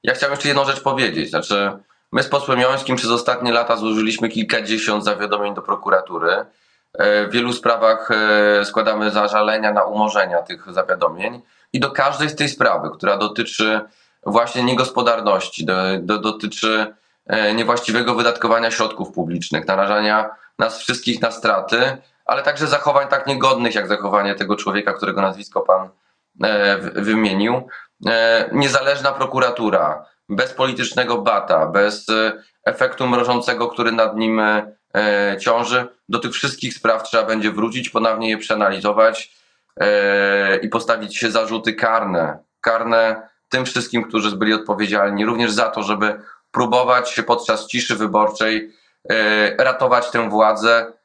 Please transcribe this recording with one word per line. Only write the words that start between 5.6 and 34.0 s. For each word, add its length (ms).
prokuratury. 680
E, 340
w 40
wielu 220
sprawach, 580
e, 540
składamy 460
zażalenia 640
na 100
umorzenia 580
tych 320
zawiadomień. 680
I 60
do 120
każdej 380
z 60
tej 140
sprawy, 440
która 240
dotyczy 640
właśnie 380
niegospodarności, 1040
do-, 340
do-, 200
dotyczy, 760
e, 260
niewłaściwego 600
wydatkowania 560
środków 400
publicznych, 560
narażania 640
nas 200
wszystkich 420
na 100
straty, 680
ale 180
także 240
zachowań 400
tak 200
niegodnych, 480
jak 120
zachowanie 480
tego 200
człowieka, 380
którego 280
nazwisko 400
pan, 280
e, 340
w-, 160
wymienił. 600
E, 440
niezależna 600
prokuratura, 960
bez 240
politycznego 640
bata, 500
bez, 420
e, 340
efektu 440
mrożącego, 600
który 240
nad 240